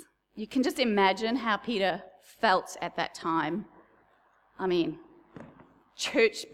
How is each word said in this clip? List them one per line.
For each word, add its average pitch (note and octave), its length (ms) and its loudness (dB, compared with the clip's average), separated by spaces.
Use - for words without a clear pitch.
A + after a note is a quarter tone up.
You G#3+ 120 -10
can B3+ 160 0
just E4 160 -2
imagine G#3+ 560 2
how A3+ 220 0
Peter F#3+ 460 -2
felt F3+ 400 2
at E3+ 160 -6
that - 180 -4
time. E3 520 -2
I F#3+ 100 -2
mean, E3 320 0
church - 580 0